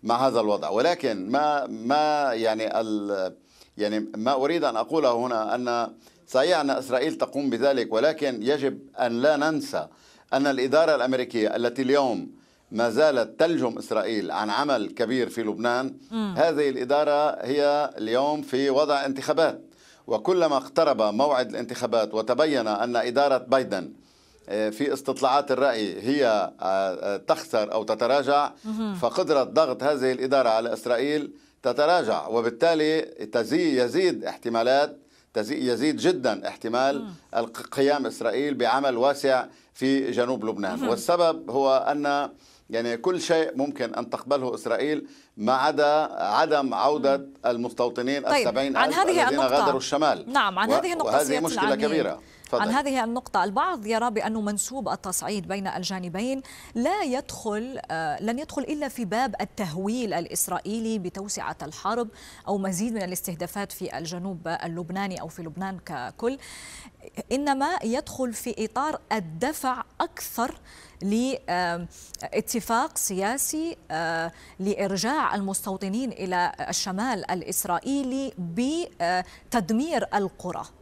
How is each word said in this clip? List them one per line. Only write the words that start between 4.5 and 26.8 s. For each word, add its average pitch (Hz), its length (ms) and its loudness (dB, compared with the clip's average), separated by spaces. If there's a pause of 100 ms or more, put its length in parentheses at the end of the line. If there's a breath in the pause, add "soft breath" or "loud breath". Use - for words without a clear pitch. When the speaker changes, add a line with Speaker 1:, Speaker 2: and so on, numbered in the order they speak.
Speaker 1:
أن 120 140 0
أقوله 131 340 2
هنا 117 440 0
أن 120 380 -2 (340 soft breath)
صحيح 156 320 4
أن 143 100 0
إسرائيل 131 480 0
تقوم 135 320 -2
بذلك، 117 440 2
ولكن 135 500 0
يجب 131 360 0 (200)
أن 120 220 0
لا 147 160 4
ننسى 139 500 -2 (460 soft breath)
أن 135 140 4
الإدارة 139 480 4
الأمريكية 127 600 0
التي 117 260 0
اليوم 131 500 2 (400 soft breath)
ما 117 180 0
زالت 123 500 2
تلجم 131 380 2
إسرائيل 104 540 -2
عن 104 180 -2
عمل 120 400 0
كبير 120 400 0
في 117 140 -6
لبنان، 120 540 -2 (140)
Speaker 2:
مم. 214 260 -4
Speaker 1:
هذه 147 320 2
الإدارة 143 760 2
هي 143 520 2
اليوم 135 440 0
في 139 280 0
وضع 139 360 2
انتخابات، 139 560 0 (460 soft breath)
وكلما 147 500 2
اقترب 139 440 2
موعد 123 480 2
الانتخابات 113 640 -2
وتبين 120 540 2
أن 113 280 0
إدارة 123 420 4
بايدن، 98 560 0 (560 soft breath)
آه، 107 200 0
في 135 240 -2
استطلاعات 135 580 2
الرأي 113 500 0
هي، 135 240 2
آه، 107 360 2
آه، 95 560 0